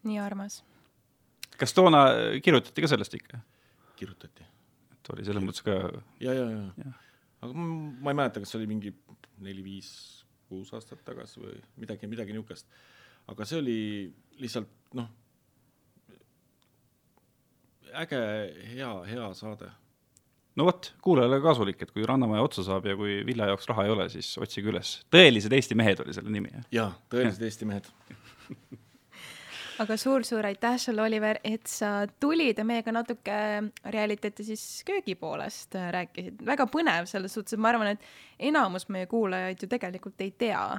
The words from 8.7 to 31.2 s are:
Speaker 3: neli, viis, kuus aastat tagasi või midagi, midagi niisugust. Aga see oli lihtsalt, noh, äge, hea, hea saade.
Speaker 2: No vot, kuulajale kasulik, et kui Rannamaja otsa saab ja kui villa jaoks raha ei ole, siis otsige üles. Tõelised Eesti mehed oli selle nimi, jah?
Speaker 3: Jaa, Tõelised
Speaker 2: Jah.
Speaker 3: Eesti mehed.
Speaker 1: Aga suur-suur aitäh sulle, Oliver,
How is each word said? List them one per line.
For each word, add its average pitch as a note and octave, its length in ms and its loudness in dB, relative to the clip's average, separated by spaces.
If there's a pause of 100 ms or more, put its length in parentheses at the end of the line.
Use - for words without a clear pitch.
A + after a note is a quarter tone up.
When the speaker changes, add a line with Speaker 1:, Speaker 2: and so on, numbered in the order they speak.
Speaker 3:
neli, G2 280 -14
viis, G2 240 -14 (560)
kuus F#2+ 300 -14
aastat - 260 -16
tagasi - 400 -16
või - 140 -14 (220)
midagi, G#2+ 340 -12
midagi G#2+ 240 -10
niisugust. A2 320 -12 (640)
Aga G#2+ 180 -10
see D#3+ 160 -4
oli A#2+ 160 -2 (560)
lihtsalt, A#2+ 340 -8 (240)
noh, A#2+ 160 -10 (2750)
äge, D3+ 260 -4 (460)
hea, B2 260 -10 (120)
hea A2 300 -8
saade. G#2 380 -12 (840)
Speaker 2:
No D3 100 2
vot, F3+ 300 2
kuulajale C3+ 440 6
kasulik, A#2+ 420 4
et - 100 -12
kui G#2+ 100 -2
Rannamaja A#2 400 4
otsa G2+ 240 0
saab F#2+ 200 0
ja G2 120 0
kui G2+ 240 -2
villa A#2 240 0
jaoks G2 240 0
raha G#2+ 160 2
ei A2 80 4
ole, F#2+ 160 0
siis - 260 -10
otsige G#2 360 -4
üles. - 320 -4
Tõelised B2+ 500 10
Eesti B2 240 2
mehed A2 240 6
oli D#2 140 -8
selle G#2+ 180 -8
nimi, G#2 160 -6
jah? B2 200 -14
Speaker 3:
Jaa, A2+ 180 0 (160)
Tõelised A#2+ 340 0
Speaker 2:
Jah. A2+ 80 -4
Speaker 3:
Eesti G#2+ 220 -6
mehed. G2+ 220 -8 (1900)
Speaker 1:
Aga A3 180 -2
suur-suur A#3+ 480 0
aitäh G#3+ 340 0
sulle, A3 280 0
Oliver, G#3+ 380 2